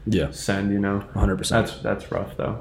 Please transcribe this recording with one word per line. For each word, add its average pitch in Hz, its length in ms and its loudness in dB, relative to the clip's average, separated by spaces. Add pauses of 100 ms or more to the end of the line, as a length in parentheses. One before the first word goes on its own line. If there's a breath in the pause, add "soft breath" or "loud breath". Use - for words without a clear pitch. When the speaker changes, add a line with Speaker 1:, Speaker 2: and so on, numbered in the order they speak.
Speaker 1:
Yeah. 95 260 2
Speaker 2:
send, 101 420 0
you 101 80 2
know? 98 220 0 (120)
Speaker 1:
A 104 40 -2
hundred 98 200 4
percent. 113 300 2
Speaker 2:
That's, - 120 -10
that's - 320 -2
rough, - 240 -4
though. 135 240 -2